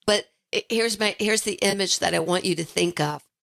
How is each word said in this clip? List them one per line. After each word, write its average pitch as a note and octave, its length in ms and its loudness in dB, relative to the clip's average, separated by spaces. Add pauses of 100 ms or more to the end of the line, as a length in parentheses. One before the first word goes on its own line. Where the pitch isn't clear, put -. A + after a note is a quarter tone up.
But G#3 200 2 (260)
it, - 180 -2
here's A3+ 300 0
my, G#3+ 200 0
here's G#3+ 240 2
the G#3 180 -2
image G3 380 0
that F3 140 0
I E3+ 60 2
want F3 260 0
you F#3 100 0
to E3 80 -4
think F3 360 -2
of. D3 240 -2 (200)